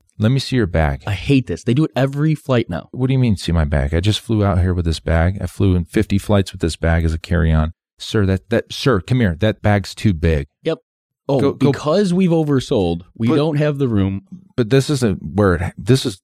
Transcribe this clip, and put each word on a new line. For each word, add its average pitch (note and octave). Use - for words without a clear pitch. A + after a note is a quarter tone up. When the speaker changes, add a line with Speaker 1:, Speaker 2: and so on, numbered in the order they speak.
Speaker 1:
"Let G#2
me C3+
see -
your A2
bag." D#2
Speaker 2:
I G2+
hate C3
this. -
They A#2
do D#3
it -
every C#3+
flight B2+
now. E2+
Speaker 1:
"What B2+
do C3+
you C3
mean, A#2
see -
my E2
bag? C#2+
I E2
just G#2
flew G#2+
out F#2
here F#2
with F2
this D#2+
bag. E2
I F2+
flew F#2+
in F2
fifty G2+
flights G2+
with F#2+
this E2
bag E2
as D#2+
a E2
carry-on." D#2+
"Sir, G#2
that, F#2+
that, -
sir, A#2
come B2+
here. F2+
That G#2+
bag's G#2
too G#2
big." D#2+
Speaker 2:
Yep. D#3+
Oh, C3+
Speaker 1:
Go, C3+
go C3+
Speaker 2:
because F3
we've F#3
oversold, C3
we A2+
Speaker 1:
But D#3
Speaker 2:
don't D3
have D3
the C#3
room. G2
Speaker 1:
But A2+
this C3+
isn't B2+
where F#2+
it, F2
this G#2+
is G#2+